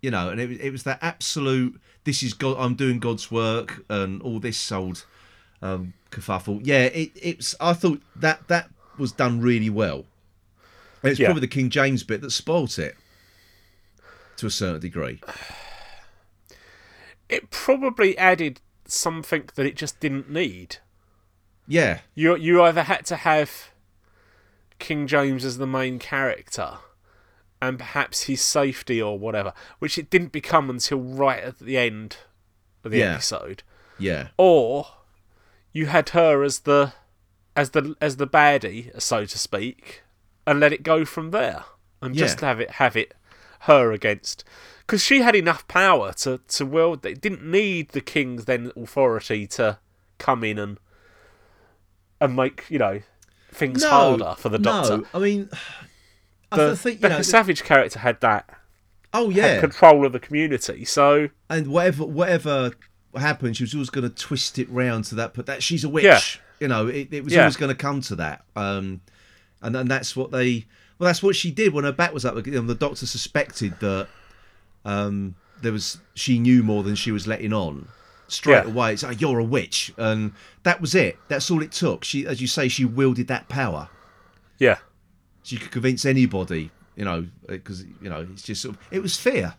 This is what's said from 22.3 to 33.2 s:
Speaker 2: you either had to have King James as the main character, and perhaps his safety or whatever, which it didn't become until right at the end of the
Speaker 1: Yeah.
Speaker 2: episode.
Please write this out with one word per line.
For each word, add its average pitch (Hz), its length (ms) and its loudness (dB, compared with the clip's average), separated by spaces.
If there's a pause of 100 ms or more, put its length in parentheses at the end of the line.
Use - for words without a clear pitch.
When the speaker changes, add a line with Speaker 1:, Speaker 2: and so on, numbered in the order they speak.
Speaker 2:
you 170 260 6
either 170 200 6
had 180 240 -2
to 165 100 -6
have 156 540 -2 (1080)
King 147 280 -6
James 139 360 0
as 127 140 -6
the 135 100 -6
main 131 320 -4
character, - 800 -4 (840)
and 127 160 -4
perhaps - 460 -6
his 135 180 -4
safety 131 600 -2
or 104 180 -4
whatever, 101 320 -4 (280)
which - 180 -4
it 156 120 -10
didn't 175 220 2
become 147 380 0
until 123 300 -4
right 127 440 -2
at 123 160 -12
the 131 180 -4
end 110 400 -4 (680)
of 110 80 -10
the 110 80 2
Speaker 1:
Yeah. 95 160 2
Speaker 2:
episode. 90 480 -8 (360)